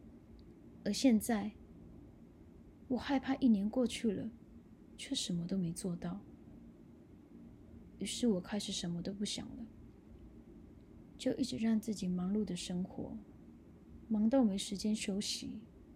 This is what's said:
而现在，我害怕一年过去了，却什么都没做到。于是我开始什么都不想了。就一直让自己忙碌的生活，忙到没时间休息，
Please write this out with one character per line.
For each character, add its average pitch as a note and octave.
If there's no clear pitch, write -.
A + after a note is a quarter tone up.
而 G#3
现 A3+
在， G#3
我 B3
害 C4+
怕 C4
一 C4+
年 G#3+
过 B3+
去 A3+
了， G#3
却 -
什 -
么 E3+
都 G3
没 E3+
做 F3
到。 F3+
于 -
是 A#3+
我 G3
开 G3+
始 G3+
什 F#3
么 E3+
都 F#3+
不 G3+
想 -
了。 -
就 -
一 -
直 B3+
让 A3+
自 G#3+
己 F#3
忙 F3+
碌 G#3+
的 F#3
生 F3+
活， -
忙 A3
到 C4+
没 G3
时 G3
间 G#3+
休 G#3
息， -